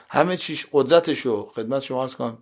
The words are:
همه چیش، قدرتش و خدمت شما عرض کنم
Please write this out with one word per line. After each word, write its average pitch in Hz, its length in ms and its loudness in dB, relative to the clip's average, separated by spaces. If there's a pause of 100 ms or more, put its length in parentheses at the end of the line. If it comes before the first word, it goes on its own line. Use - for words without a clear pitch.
همه 170 280 0
چیش، - 340 -8
قدرتش 147 540 4
و 104 200 -2
خدمت 120 340 -6
شما 131 220 -6
عرض 127 140 -6
کنم 117 260 -6